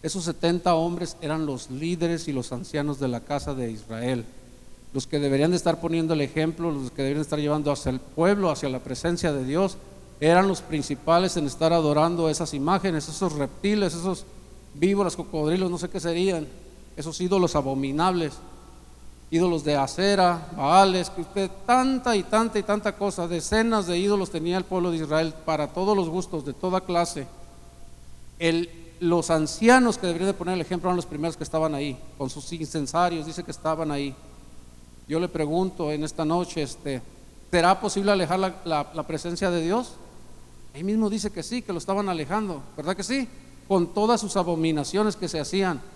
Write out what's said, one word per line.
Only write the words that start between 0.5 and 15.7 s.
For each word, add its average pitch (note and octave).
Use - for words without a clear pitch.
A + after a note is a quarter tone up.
hombres E3+
eran D#3
los C3
líderes E3
y D3
los B2
ancianos C#3+
de C3+
la A#2+
casa C#3+
de A#2+
Israel, A2+
los C3+
que D#3
deberían C#3+
de F3+
estar F3
poniendo E3
el D3+
ejemplo, D#3+
los C#3
que -
deberían C#3+
estar D3+
llevando D3
hacia C3+
el B2+
pueblo, F#3
hacia C#3
la B2+
presencia E3
de C3+
Dios. F3+
Eran F3
los F#3
principales D#3+
en D3
estar D#3+
adorando D#3+
esas C3+
imágenes, D#3+
esos E3+
reptiles, F3+
esos E3+
víboras, F#3+
cocodrilos, E3+